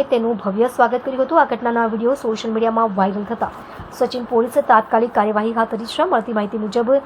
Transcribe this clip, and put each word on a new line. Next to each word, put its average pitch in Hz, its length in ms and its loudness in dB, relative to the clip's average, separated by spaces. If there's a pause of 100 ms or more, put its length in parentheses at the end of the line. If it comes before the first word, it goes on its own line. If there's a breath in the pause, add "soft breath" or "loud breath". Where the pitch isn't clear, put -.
તેનું 233 380 0
ભવ્ય 208 260 0
સ્વાગત 240 340 0
કર્યું 262 220 -2
હતું. 320 160 4
આ 277 100 2
ઘટનાના 233 360 0
વીડિયો 226 280 0
સોશિયલ 226 400 -4
મીડિયામાં 226 420 0
વાયરલ 202 320 0
થતા 220 220 -4 (400 loud breath)
સચિન 247 340 -2
પોલીસે 240 380 2
તાત્કાલિક 226 500 4
કાર્યવાહી 214 400 0
હાથ 226 180 0
ધરી 226 220 -6
છે. 302 100 0
મળતી 240 300 0
માહિતી 208 320 -2
મુજબ 233 260 0 (140)